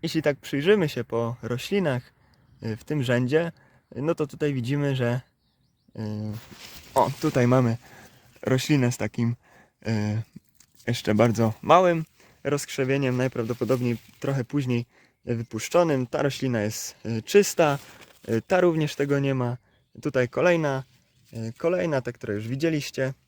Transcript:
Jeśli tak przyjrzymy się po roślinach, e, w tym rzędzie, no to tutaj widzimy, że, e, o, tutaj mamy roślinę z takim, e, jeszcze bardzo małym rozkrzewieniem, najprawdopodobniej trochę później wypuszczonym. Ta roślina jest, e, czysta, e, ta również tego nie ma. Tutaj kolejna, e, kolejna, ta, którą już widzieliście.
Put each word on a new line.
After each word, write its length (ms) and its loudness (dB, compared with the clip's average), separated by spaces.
Jeśli 180 -2
tak 160 2
przyjrzymy 520 2
się 140 -6
po 380 -2
roślinach, 720 -2
e, 140 -4
w 80 -16
tym 200 -2
rzędzie, 480 2
no 200 -2
to 120 -4
tutaj 260 -4
widzimy, 420 -2
że, 260 0
e, 60 -10
o, 160 4
tutaj 260 2
mamy 300 4
roślinę 500 2
z 60 -6
takim, 380 -2
e, 360 -2
jeszcze 280 0
bardzo 460 4
małym 440 4
rozkrzewieniem, 760 0
najprawdopodobniej 800 0
trochę 240 -2
później 420 -2
wypuszczonym. 840 0
Ta 140 -4
roślina 400 0
jest, 340 -6
e, 160 -4
czysta, 560 4
e, 140 0
ta 200 2
również 340 2
tego 240 0
nie 160 0
ma. 220 -2
Tutaj 280 0
kolejna, 540 2
e, 200 -8
kolejna, 480 -2
ta, 100 -8
którą 220 -8
już 140 -6
widzieliście. 680 -2